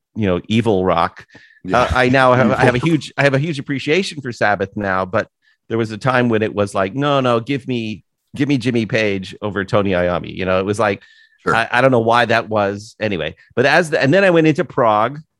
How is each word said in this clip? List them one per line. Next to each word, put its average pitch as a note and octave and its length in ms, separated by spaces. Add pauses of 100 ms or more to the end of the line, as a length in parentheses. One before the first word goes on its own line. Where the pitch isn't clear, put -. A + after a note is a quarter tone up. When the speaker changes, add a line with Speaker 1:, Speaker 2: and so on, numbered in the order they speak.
(140)
Speaker 1:
you G#2+ 140
know, F2 200
evil G#2+ 380
rock. E2+ 400 (380)
Speaker 2:
Yeah. F#2+ 160
Speaker 1:
Uh, A#2+ 120
I B2+ 180
now C3 240
have, B2 180
I B2 140
have B2 100
a - 20
Speaker 2:
<laughs> B2+ 80
Evil. E3 40
Speaker 1:
huge, D#3 280
I C3+ 60
have C#3 100
a C3+ 60
huge D#3 180
appreciation D3 640
for C3 100
Sabbath G2+ 460
now, F#2+ 280
but G2 220 (420)
there A2+ 100
was A2+ 100
a G#2+ 80
time B2 320
when A2 140
it G#2+ 100
was G2+ 220
like, G2 180
"No, C#3+ 260
no, A#2+ 200
give C3 280
me, A2 360 (320)
give C#3+ 120
me C#3 120
Jimmy A#2 260
Page G2 560
over G2+ 240
Tony G2+ 260
Iommi." F2 440
You F#2 100
know, F#2 140
it F#2+ 60
was G#2 120
like, G#2 240 (380)
Speaker 2:
Sure. - 160
Speaker 1:
I, A2+ 160
I A#2+ 100
don't C3 100
know A#2+ 80
why A2+ 260
that A2+ 220
was G#2 520
anyway, E2+ 360 (200)
but B2 100
as D#3 240
the, D#3 100
and C#3 140
then G3 100
I F#3+ 60
went E3 160
into D#3 180
prog. A#2+ 560 (200)